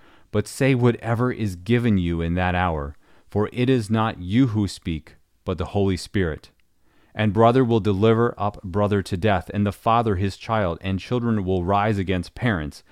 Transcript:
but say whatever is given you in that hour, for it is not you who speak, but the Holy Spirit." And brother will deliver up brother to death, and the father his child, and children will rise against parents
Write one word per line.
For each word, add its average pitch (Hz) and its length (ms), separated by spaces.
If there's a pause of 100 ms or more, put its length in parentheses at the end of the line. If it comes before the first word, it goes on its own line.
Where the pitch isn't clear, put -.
(300)
but 104 180
say 135 260
whatever 120 560
is 104 260
given 110 420
you 85 240
in 82 140
that 90 180
hour, 80 420 (320)
for 104 240
it 123 160
is 117 220
not 110 280
you 101 280
who 107 200
speak, - 500 (280)
but 92 140
the - 80
Holy 98 320
Spirit." 82 500 (680)
And 107 200
brother 117 280
will 117 180
deliver 110 580
up 104 240
brother 101 400
to 101 160
death, 92 340
and 104 140
the 98 60
father 113 440
his 98 220
child, 104 420
and 95 180
children 117 460
will 90 200
rise 101 340
against 92 360
parents 82 580